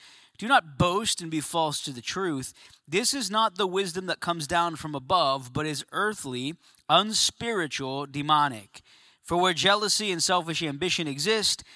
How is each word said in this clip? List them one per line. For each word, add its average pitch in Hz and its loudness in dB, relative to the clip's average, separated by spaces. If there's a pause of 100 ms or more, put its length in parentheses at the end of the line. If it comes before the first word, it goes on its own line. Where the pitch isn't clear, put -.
(380)
do 220 -6
not 165 2
boast 180 0
and 160 -8
be 160 0
false 156 -2
to 143 -8
the 120 -14
truth. 160 -4 (340)
This 196 0
is 220 -4
not 214 2
the 196 0
wisdom 185 -2
that 165 -2
comes 170 -2
down 170 0
from 151 -8
above, 135 0
but 151 -2
is 143 -4
earthly, 151 -4 (340)
unspiritual, 175 2
demonic. 143 0 (420)
For 170 0
where 180 6
jealousy 202 2
and 170 -2
selfish 165 0
ambition 160 -2
exist, 190 0 (120)